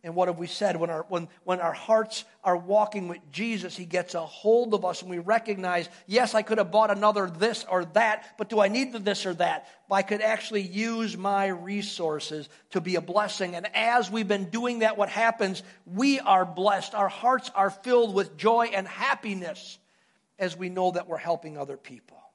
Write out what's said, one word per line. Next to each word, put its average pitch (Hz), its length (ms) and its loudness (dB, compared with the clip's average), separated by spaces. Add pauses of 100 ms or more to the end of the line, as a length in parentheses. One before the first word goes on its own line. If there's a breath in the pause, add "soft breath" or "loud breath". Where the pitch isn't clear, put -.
And 170 120 -10
what 180 140 4
have 175 80 -2
we 170 120 -6
said? 185 280 0
When 165 140 0
our, 160 180 -4
when, 170 200 -4 (160 soft breath)
when 180 160 0
our 165 120 0
hearts 220 540 0 (180 soft breath)
are 180 140 4
walking 202 500 0
with 175 120 -10 (120)
Jesus, 190 420 -6
he 180 120 -12
gets 175 280 -4
a 170 60 -2
hold 220 540 2
of 185 100 0
us 175 160 -2
and 185 100 -14
we 175 80 -6
recognize, 185 720 0 (180 loud breath)
yes, 226 280 2
I 214 80 4
could 220 160 0
have 185 120 2
bought 208 200 4
another 202 400 2
this 202 360 -2
or 180 280 0
that, 214 420 0
but - 140 -6
do 220 100 2
I 196 80 6
need 247 240 -2
the 233 60 -8
this 196 260 -2
or 185 80 -2
that? 165 340 -2 (240 loud breath)
I 196 120 4
could 208 180 -2
actually 214 400 0
use 208 560 -4
my 196 300 0
resources 170 1040 -6 (220 soft breath)
to 185 100 0
be 175 140 -2
a 165 40 2
blessing. 185 540 -2
And 175 200 -8
as 233 360 2
we've 220 180 -2
been 196 220 0
doing 233 300 -2
that, 220 180 2
what 202 100 2
happens? 220 540 0 (240 loud breath)
We 269 340 2
are 190 240 6
blessed. 185 500 0
Our 202 140 2
hearts 247 460 0
are 196 160 2
filled 240 420 2
with 175 240 0
joy 226 380 2
and 196 120 -2
happiness 202 920 -4 (600)
as 180 160 -2
we 180 140 -8
know 185 220 0
that 175 180 -6
we're 151 80 -4
helping 160 400 -4
other 139 220 -8
people. - 420 -20 (140)